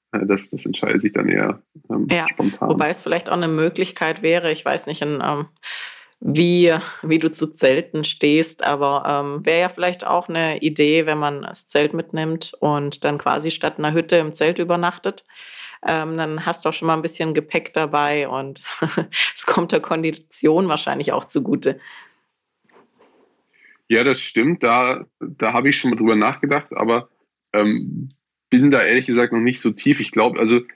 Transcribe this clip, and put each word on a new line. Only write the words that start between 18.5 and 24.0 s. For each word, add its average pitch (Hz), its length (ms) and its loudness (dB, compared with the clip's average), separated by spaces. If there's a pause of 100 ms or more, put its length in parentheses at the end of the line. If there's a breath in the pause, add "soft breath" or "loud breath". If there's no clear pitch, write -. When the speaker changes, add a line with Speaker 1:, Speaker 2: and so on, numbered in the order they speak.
Speaker 2:
<laughs> - 540 -2
es - 120 -6
kommt 175 260 0
der 160 80 2
Kondition 160 880 0
wahrscheinlich 143 440 -2
auch - 120 -2
zugute. - 540 -2 (2000 loud breath)
Speaker 1:
Ja, 113 160 4